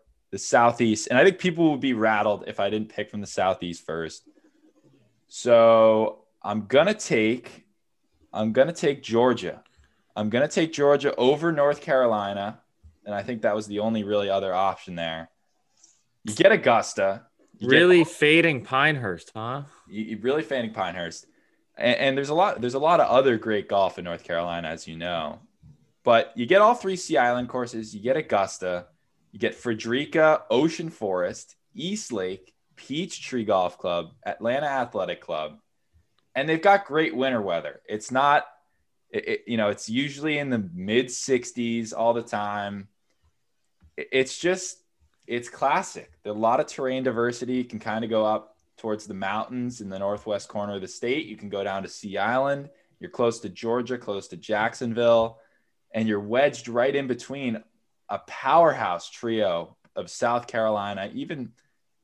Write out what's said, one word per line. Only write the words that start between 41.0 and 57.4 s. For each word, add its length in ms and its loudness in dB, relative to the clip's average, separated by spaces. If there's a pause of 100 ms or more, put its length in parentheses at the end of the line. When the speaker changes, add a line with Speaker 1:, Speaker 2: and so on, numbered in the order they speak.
Speaker 1:
sixties 800 -4
all 200 2
the 100 0
time. 640 -6 (1120)
It, 140 -10
it's 260 0
just, 460 -4 (420)
it's 240 -8
classic. 640 -4 (120)
There's 120 -6
a 40 -8
lot 200 2
of 80 -2
terrain 360 -4
diversity. 520 -2
You 100 -2
can 140 -12
kinda 280 -6
go 180 2
up 320 -2 (200)
towards 300 -6
the 60 -10
mountains 680 -6
in 80 -12
the 100 -10
northwest 500 -4
corner 260 -8
of 60 -8
the 60 -10
state. 400 -4
You 100 -14
can 120 -14
go 140 -6
down 200 -4
to 60 -12
Sea 280 -10
Island. 520 -2 (300)
You're 120 -12
close 280 0
to 100 -10
Georgia, 480 -4
close 320 -8
to 80 -16
Jacksonville, 1000 2 (520)
and 160 -2
you're 120 0
wedged 480 0
right 280 0
in 120 -2
between 560 -6 (460)